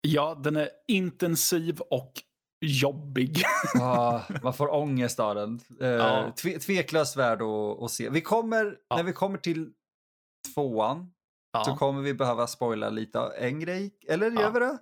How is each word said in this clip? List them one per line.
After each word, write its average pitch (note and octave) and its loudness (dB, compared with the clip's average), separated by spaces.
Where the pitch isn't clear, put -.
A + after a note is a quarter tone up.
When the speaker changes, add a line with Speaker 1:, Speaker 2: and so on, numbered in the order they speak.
Speaker 1:
Ja, D3+ 2
den D3+ 2
är D3+ 0
intensiv E3+ 0
och - -4
jobbig. C#3 0
<laughs> - -2
Speaker 2:
Ja, A#2+ 2
man B2+ 0
får C#3+ 0
ångest C3+ 0
av G#2+ 2
den. G#2+ -6
Eh, C3 0
Speaker 1:
Ja. A#2+ 2
Speaker 2:
tve-, E3 -4
tveklöst D#3 0
värd A#2 2
att, G#2+ -2
att A#2+ -6
se. A2+ -4
Vi D3+ 0
kommer, A3 0
Speaker 1:
Ja. B2 0
Speaker 2:
när E3 2
vi F3+ -2
kommer G3 -2
till D#3+ -4
tvåan C3+ 0
Speaker 1:
Ja. A2+ 0
Speaker 2:
så C3+ 0
kommer C#3 2
vi C#3 0
behöva A#2+ 2
spoila A2 -2
lite A2 -4
av A#2+ 0
en C3 -2
grej. F#3 -4
Eller F#3 2
gör A3+ 0
Speaker 1:
Ja. G#3 4
Speaker 2:
vi A#3+ 2
det? B3+ 0